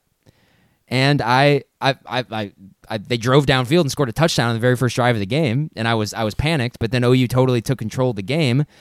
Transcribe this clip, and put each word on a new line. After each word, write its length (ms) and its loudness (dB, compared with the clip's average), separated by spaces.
And 340 2
I, 420 2
I, 140 0
I, 260 -6
I, 200 -6
I, 100 -6
they 180 -4
drove 300 4
downfield 340 2
and 100 -2
scored 180 -2
a 40 -10
touchdown 360 0
on 60 -2
the 40 -4
very 160 2
first 200 -2
drive 200 2
of 40 -4
the 60 -4
game, 500 -2
and 120 -4
I 80 2
was, 180 -2
I 100 -4
was 120 -2
panicked, 440 -2
but 120 -4
then 120 0
O 80 4
U 160 4
totally 340 0
took 180 -4
control 320 -2
of 60 -8
the 60 -8
game, 420 0